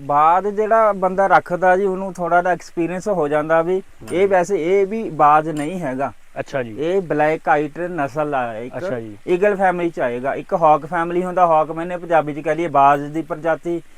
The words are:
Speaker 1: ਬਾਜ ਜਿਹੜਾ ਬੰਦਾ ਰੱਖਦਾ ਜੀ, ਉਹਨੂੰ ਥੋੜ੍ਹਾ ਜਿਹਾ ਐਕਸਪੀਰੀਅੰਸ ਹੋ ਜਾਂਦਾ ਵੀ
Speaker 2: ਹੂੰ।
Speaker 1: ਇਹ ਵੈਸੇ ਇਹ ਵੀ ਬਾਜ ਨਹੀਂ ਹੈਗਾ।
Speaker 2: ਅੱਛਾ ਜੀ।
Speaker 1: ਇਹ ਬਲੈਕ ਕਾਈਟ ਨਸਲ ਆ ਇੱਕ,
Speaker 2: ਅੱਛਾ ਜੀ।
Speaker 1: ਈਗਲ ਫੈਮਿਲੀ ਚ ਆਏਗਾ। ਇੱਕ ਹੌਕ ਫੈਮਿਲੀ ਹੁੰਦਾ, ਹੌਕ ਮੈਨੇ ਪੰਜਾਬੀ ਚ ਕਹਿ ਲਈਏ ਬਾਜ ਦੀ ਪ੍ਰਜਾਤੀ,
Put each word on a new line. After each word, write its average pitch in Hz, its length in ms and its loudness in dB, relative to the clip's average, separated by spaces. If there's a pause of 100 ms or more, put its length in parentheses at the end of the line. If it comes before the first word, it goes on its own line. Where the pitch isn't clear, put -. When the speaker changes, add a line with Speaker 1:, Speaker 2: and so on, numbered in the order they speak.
Speaker 1:
ਬਾਜ 156 460 4
ਜਿਹੜਾ 214 460 2
ਬੰਦਾ 190 340 0
ਰੱਖਦਾ 180 500 4
ਜੀ, 196 60 0
ਉਹਨੂੰ 190 300 -4
ਥੋੜ੍ਹਾ 175 280 2
ਜਿਹਾ 180 120 0
ਐਕਸਪੀਰੀਅੰਸ 170 540 -6
ਹੋ 175 200 0
ਜਾਂਦਾ 156 340 2
ਵੀ 175 140 0
Speaker 2:
ਹੂੰ। 185 360 -10
Speaker 1:
ਇਹ 180 160 2
ਵੈਸੇ 185 540 2
ਇਹ 196 60 2
ਵੀ 220 220 -6
ਬਾਜ 151 400 4
ਨਹੀਂ 156 300 -6
ਹੈਗਾ। 131 340 -4 (260)
Speaker 2:
ਅੱਛਾ 135 240 -6
ਜੀ। 110 160 -12
Speaker 1:
ਇਹ 180 220 -2
ਬਲੈਕ 151 420 0
ਕਾਈਟ 151 360 0
ਨਸਲ 151 560 -4
ਆ 120 220 -4
ਇੱਕ, 123 200 -10
Speaker 2:
ਅੱਛਾ 127 220 -6
ਜੀ। 107 180 -12 (100)
Speaker 1:
ਈਗਲ 190 280 2
ਫੈਮਿਲੀ 180 340 0
ਚ 170 100 -8
ਆਏਗਾ। 123 340 -4
ਇੱਕ 147 200 -8
ਹੌਕ 160 320 4
ਫੈਮਿਲੀ 175 380 -2
ਹੁੰਦਾ, 180 220 2
ਹੌਕ 156 260 4
ਮੈਨੇ 170 260 -6
ਪੰਜਾਬੀ 160 360 0
ਚ 147 60 -10
ਕਹਿ 151 160 -2
ਲਈਏ 170 120 -2
ਬਾਜ 143 340 4
ਦੀ 147 200 -6
ਪ੍ਰਜਾਤੀ, 160 600 -4 (160)